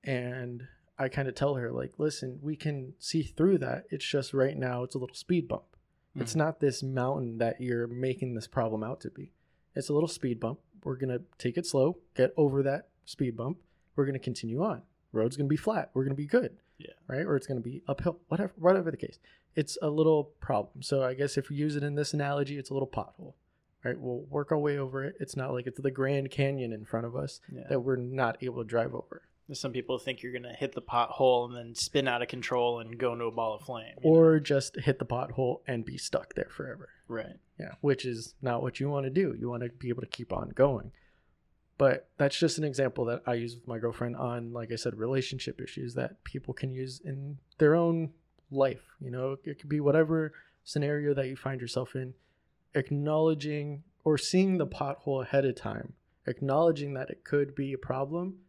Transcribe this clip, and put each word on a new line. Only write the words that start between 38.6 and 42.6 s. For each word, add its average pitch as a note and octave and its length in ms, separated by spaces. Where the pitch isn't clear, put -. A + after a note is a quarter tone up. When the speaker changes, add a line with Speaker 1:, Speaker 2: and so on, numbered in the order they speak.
Speaker 1:
what B2+ 200
you C#3 80
wanna C#3 200
do. D3+ 300
You A#2 100
wanna A#2+ 200
be - 200
able A#2+ 120
to A#2+ 60
keep - 260
on - 160
going. C3 420
But - 400
that's C#3+ 200
just E3 200
an D#3 80